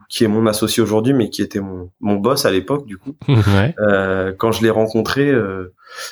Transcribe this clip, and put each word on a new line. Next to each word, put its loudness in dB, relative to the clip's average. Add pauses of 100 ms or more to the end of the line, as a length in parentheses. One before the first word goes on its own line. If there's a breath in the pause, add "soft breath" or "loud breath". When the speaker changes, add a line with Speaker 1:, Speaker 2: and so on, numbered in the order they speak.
Speaker 1:
qui 0
est 4
mon 2
associé 0
aujourd'hui, 2
mais 0
qui -6
était -4
mon, -10 (100)
mon 0
boss 0
à 2
l'époque, -2
du -16
coup. -14
Speaker 2:
<laughs> -16
Ouais. 4
Speaker 1:
Euh, 0
quand 0
je -2
l'ai 4
rencontré, 0
euh, -2 (380 loud breath)